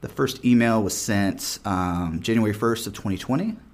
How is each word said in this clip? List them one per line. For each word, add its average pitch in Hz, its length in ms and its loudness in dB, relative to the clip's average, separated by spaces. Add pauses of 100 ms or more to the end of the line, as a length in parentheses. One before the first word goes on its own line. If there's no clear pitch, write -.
the - 80 -10
first - 360 -2
email 117 380 6
was 95 140 -2
sent, 98 680 -2
um, 90 560 -2
January 113 320 2
first 113 360 -2
of 101 40 -10
twenty 98 240 -4
twenty 170 380 -2 (200)